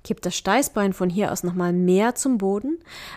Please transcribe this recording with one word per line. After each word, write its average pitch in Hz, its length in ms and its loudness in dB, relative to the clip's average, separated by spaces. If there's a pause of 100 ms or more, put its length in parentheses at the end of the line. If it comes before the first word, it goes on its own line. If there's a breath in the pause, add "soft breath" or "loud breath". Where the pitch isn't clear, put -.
Kipp - 180 -6
das - 140 -4
Steißbein 202 560 0
von 185 180 0
hier 185 220 0
aus - 100 -6
nochmal 175 300 0
mehr 180 420 4
zum 262 240 2
Boden. 202 400 -2 (380 loud breath)